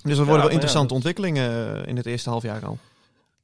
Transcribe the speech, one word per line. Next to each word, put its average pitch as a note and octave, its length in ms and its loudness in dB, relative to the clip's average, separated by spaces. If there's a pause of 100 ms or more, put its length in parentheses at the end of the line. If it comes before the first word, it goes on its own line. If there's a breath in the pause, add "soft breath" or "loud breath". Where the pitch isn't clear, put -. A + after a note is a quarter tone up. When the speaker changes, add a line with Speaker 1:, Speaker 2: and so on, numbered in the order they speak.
Speaker 1:
Dus C#3+ 100 2
dat D3 100 4
Speaker 2:
Ja, - 0 -
Speaker 1:
worden - 0 -
wel D#3 100 6
Speaker 2:
maar D3 80 6
ja, D3+ 80 4
Speaker 1:
interessante D3 420 2
Speaker 2:
dat - 20 0
Speaker 1:
ontwikkelingen, B2 840 -2
eh, - 60 -10
in B2 80 -4
het B2 100 -6
eerste A#2+ 240 -6
halfjaar A2 360 -4
al. G#2+ 120 -8 (640 soft breath)